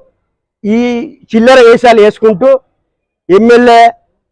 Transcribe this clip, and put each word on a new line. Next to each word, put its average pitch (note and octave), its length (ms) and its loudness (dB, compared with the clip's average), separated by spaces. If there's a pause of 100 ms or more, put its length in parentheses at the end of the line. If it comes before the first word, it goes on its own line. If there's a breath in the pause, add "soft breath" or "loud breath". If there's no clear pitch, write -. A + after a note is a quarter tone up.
(640)
ఈ G#3+ 160 -4 (560)
చిల్లర B3 320 2
వేషాలు A3+ 340 0
వేసుకుంటూ G#3+ 460 -2 (840)
ఎమ్మెల్యే A#3 600 2 (420)